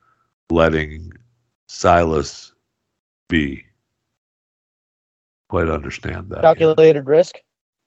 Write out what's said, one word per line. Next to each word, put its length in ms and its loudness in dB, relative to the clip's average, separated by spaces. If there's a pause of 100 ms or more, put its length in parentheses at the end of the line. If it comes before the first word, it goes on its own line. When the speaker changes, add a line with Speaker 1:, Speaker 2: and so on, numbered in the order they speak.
(500)
Speaker 1:
letting 640 -2 (560)
Silas 800 -2 (760)
be. 360 -4 (1900)
Quite 180 -2
understand 640 -8
that, 80 -12
yeah. 40 -10
Speaker 2:
Calculated 640 4
risk. 280 2 (520)